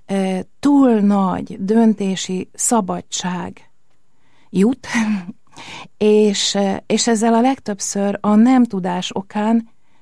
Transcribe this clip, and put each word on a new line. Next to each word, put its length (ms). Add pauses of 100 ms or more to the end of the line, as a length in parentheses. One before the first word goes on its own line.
eh, 340 (200)
túl 400
nagy 600
döntési 960
szabadság 1160 (760)
jut, 380 (600)
<laughs> 500
és, 580
eh, 300
és 220
ezzel 260
a 80
legtöbbször 800
a 140
nem 280
tudás 520
okán 540 (320)